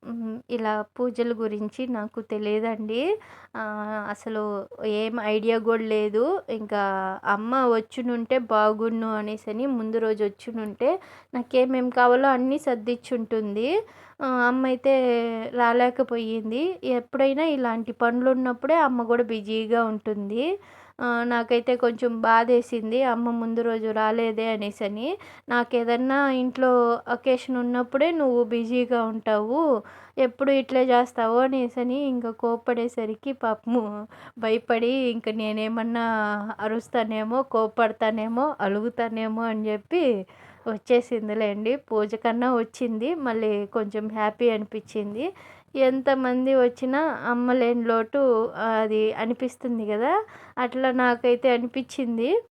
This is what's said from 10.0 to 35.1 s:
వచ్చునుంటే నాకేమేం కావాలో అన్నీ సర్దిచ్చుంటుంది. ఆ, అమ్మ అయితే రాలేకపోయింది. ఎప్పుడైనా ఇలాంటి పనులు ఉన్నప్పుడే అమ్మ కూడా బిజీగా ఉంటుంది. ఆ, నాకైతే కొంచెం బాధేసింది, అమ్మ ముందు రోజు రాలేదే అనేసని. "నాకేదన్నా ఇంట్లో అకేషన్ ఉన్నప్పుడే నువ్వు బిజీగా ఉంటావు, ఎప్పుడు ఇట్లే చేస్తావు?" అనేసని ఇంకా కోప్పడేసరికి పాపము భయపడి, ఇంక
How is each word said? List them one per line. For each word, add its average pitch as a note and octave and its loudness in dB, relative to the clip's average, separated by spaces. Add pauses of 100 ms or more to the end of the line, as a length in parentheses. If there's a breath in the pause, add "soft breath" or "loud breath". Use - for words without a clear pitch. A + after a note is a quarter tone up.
వచ్చునుంటే A3+ -2 (340 loud breath)
నాకేమేం B3+ 2
కావాలో B3 6
అన్నీ C4 2
సర్దిచ్చుంటుంది. A#3 -2 (360 loud breath)
ఆ, C4+ -4
అమ్మ B3+ 2
అయితే B3+ 2 (600)
రాలేకపోయింది. A#3+ 0
ఎప్పుడైనా C4 0
ఇలాంటి A#3+ -2
పనులు B3 2
ఉన్నప్పుడే B3+ 0
అమ్మ B3+ 2
కూడా A#3+ 2
బిజీగా A3 -2
ఉంటుంది. G#3+ -4 (420 loud breath)
ఆ, A#3+ -2
నాకైతే A#3+ 0
కొంచెం A#3+ 0
బాధేసింది, A#3 4
అమ్మ A#3+ 2
ముందు A3+ -2
రోజు A3+ 0
రాలేదే A3 0
అనేసని. G#3+ -4 (320 loud breath)
"నాకేదన్నా B3 2
ఇంట్లో B3+ 2
అకేషన్ B3+ 0
ఉన్నప్పుడే B3 2
నువ్వు C4 2
బిజీగా A#3+ 0
ఉంటావు, A3 0 (340 loud breath)
ఎప్పుడు C4+ 2
ఇట్లే C4 2
చేస్తావు?" A#3+ 2
అనేసని B3+ 0
ఇంకా B3 -2
కోప్పడేసరికి A#3 -4
పాపము A3 -4 (320 loud breath)
భయపడి, A3+ 0
ఇంక B3 -2